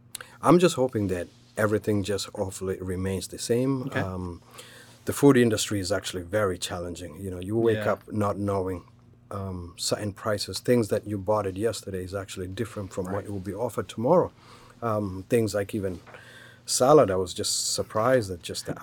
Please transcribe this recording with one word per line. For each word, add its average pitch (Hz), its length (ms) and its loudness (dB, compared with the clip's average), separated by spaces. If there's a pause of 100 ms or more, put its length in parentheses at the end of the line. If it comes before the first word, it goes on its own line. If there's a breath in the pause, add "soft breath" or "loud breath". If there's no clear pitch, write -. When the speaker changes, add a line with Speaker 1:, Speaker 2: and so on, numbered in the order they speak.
(420 loud breath)
Speaker 1:
I'm 165 180 8
just 175 160 4
hoping 117 320 0
that 87 200 -2 (300)
everything 104 460 2
just 98 320 -4
hopefully 95 440 -4
remains 92 480 -4
the - 120 -12
same. 127 440 0
Speaker 2:
Okay. 135 180 -4
Speaker 1:
Um, 90 400 -6 (640 loud breath)
the 104 80 -2
food 143 240 8
industry 110 420 2
is 92 120 -4
actually 92 320 -4
very 95 340 0
challenging. 87 600 -8
You 98 120 -8
know, 90 80 -8
you 98 180 -4
wake 113 280 4
Speaker 2:
Yeah. 107 80 2
Speaker 1:
up - 180 -8
not 101 260 0
knowing, 98 460 -2 (480)
um, 92 460 -8
certain 104 360 -4
prices. 104 460 -4
Things 123 300 4
that 107 180 -2
you 104 100 -4
bought 101 300 0
it 92 100 -6
yesterday 101 460 -4
is 90 100 -10
actually 95 340 -8
different 98 460 -8
from 95 120 -4
what 92 80 -4 (120)
Speaker 2:
Right. 107 60 -10
Speaker 1:
will 101 80 -6
be 95 140 -6
offered 117 340 -4
tomorrow. 131 440 2 (500 loud breath)
Um, 104 460 -2
things 113 280 2
like 101 180 -4
even 95 260 -4 (640 loud breath)
salad, 131 440 6
I 95 60 0
was 92 180 -2
just - 400 -4
surprised 110 560 2
that 87 140 -10
just - 240 -8
the - 160 -6